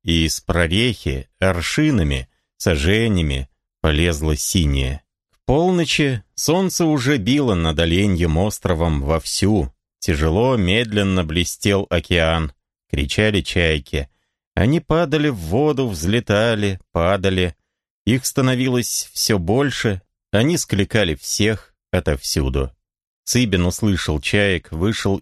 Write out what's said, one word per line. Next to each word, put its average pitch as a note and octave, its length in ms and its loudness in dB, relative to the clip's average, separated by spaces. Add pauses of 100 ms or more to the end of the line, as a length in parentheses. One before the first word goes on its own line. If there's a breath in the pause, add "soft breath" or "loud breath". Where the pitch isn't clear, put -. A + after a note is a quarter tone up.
и E2 220 2
из - 160 -2
прорехи E2+ 880 -2 (100)
аршинами, F2 920 0 (280)
саженями E2+ 920 0 (320)
полезло D#2 560 0
синее. C#2 680 -2 (300)
К - 140 -20
полночи D#3 760 0 (120)
солнце F3+ 500 0
уже D3 320 2
било B2 380 2
над E2 240 0
Оленьим E2+ 580 2
островом E2+ 680 0
вовсю. E2 720 0 (260)
Тяжело, F2 580 0
медленно G2 680 0
блестел F2+ 640 -2
океан. E2 640 0 (380)
Кричали G2+ 500 0
чайки. D#2 680 -2 (460)
Они B2+ 260 2
падали D#3 480 0
в C3 80 -2
воду, B2 520 0
взлетали, G#2 920 0 (120)
падали. F#2 640 0 (500)
Их B2+ 200 2
становилось B2+ 840 -2
все - 260 -2
больше. G#2+ 640 -2 (300)
Они C#3 240 2
скликали G2 580 0
всех - 600 -4 (160)
отовсюду. C#2 840 -2 (500)
Цыбин G2 420 2
услышал F2 540 -2
чаек, G2 520 -2
вышел G2 500 -2